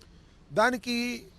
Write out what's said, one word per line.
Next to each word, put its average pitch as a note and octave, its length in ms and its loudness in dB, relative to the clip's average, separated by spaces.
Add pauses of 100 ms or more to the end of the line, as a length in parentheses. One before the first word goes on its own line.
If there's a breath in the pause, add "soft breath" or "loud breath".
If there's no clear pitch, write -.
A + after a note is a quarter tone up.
(540 soft breath)
దానికి A#3+ 720 0 (140)